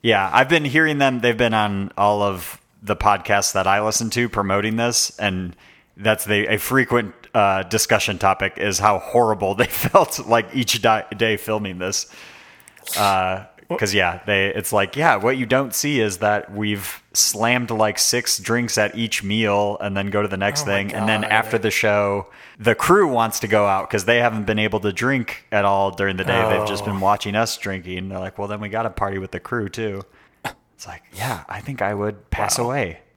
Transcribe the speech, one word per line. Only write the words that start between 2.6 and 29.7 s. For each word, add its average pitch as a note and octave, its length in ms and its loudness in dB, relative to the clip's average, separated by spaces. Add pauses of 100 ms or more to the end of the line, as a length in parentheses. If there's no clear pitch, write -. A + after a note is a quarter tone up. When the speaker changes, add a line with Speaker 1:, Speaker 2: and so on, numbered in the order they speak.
Speaker 1:
the G#2 120 -2
podcasts G2+ 580 2
that F#2+ 140 2
I G2+ 140 4
listen A2 300 -2
to A#2+ 180 0
promoting G2+ 460 0
this, A#2 440 0
and F#2 360 -4 (420)
that's G#2+ 280 0
the, G#2 260 2
a G#2+ 60 2
frequent, A#2+ 560 0 (220)
uh, G2 280 4
discussion G#2 540 0
topic F#2+ 400 2
is G2 220 -2
how G2+ 180 4
horrible G#2 560 2
they G#2+ 120 2
<laughs> - 20 -10
felt, - 600 0
like, A#2 260 2
each B2 280 -2
di-, A2 220 4 (120)
day G#2+ 220 0
filming G#2 400 -4
this. F#2 300 -4 (920)
Uh, F#2+ 480 0 (320)
'cause, G2+ 160 -2
yeah, F#2 320 2
they, G2 220 2
it's G2+ 260 -4
like, G2 220 0
yeah, D3 200 4
what A#2 220 0
you B2+ 80 -2
don't B2+ 280 0
see C#3+ 280 0
is G2+ 160 0
that G#2 340 0
we've G#2 500 -6 (120)
slammed, A#2 580 0
like, G#2+ 280 0
six - 400 0
drinks A2+ 400 -2
at G#2 160 0
each A2+ 280 -4
meal G#2 560 0
and G2 160 -4
then G2 140 -2
go G#2 120 0
to G#2 60 0
the F#2+ 100 -4
next G2+ 260 0
Speaker 2:
Oh - 20 -6
my G2+ 60 -2
Speaker 1:
thing. G2 220 -2
And G#2+ 140 -2
then G#2+ 140 0
Speaker 2:
God. - 100 -2
Speaker 1:
after A2+ 280 2
the G#2 120 0
show, G2+ 560 0 (320)
the A2 160 4
crew F#3 320 4
wants A2+ 340 0
to A#2 60 -4
go G#2 200 4
out G2 220 0
'cause G2 160 -2
they A#2 140 6
haven't A2+ 260 2
been G#2+ 140 0
able G#2+ 220 0
to G#2 100 0
drink B2 600 -4
at G#2 140 2
all G2 260 2
during G2 260 -2
the F#2+ 80 -4
day. A2+ 240 0
They've G#2+ 180 0
just G2+ 160 -6
Speaker 2:
Oh. G#2 40 -6
Speaker 1:
been G2 120 -4
watching G2+ 360 0
us A2 220 0
drinking. F#2 520 -8
They're F#2+ 100 -8
like, F#2+ 200 -10
"Well, G2+ 80 -6
then G#2 120 -8
we G#2 100 -10
gotta A2 200 -4
party G2 300 -4
with F#2+ 120 -10
the F2+ 80 -8
crew A2 300 -6
too." G2+ 340 -8 (400)